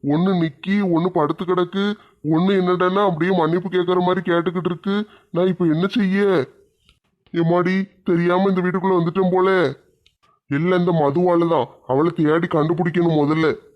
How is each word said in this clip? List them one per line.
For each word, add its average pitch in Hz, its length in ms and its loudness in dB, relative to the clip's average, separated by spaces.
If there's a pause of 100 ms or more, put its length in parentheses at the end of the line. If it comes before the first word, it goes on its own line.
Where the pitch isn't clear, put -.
(120)
ஒண்ணு 180 300 0
நிக்கி, 170 340 -4 (180)
ஒண்ணு 170 220 0
படுத்து 160 340 -2
கிடக்கு, 185 340 -2 (500)
ஒண்ணு 180 260 2
என்னடான்னா 180 480 0
அப்படியே 175 320 -2
மன்னிப்பு 175 340 -2
கேட்கற 180 320 0
மாதிரி 180 240 0
கேட்டுக்கிட்டு 170 420 -2
இருக்கு. 196 240 -4 (380)
நான் 185 200 0
இப்ப 180 200 0
என்ன 165 100 0 (140)
செய்ய? 202 300 0 (1120)
எம்மாடி, 175 340 2 (360)
தெரியாம 175 420 2
இந்த 180 100 -2
வீட்டுக்குள்ள 185 360 0
வந்துட்டேன் 180 360 0
போல. 190 140 2 (1000)
எல்லாம் 175 320 0
இந்த 175 200 0
மதுவால 170 540 2
தான், 123 120 -2 (220)
அவளை 156 220 2 (100)
தேடி 160 340 2
கண்டுபிடிக்கணும் 160 680 0
முதல்ல. 151 320 0 (220)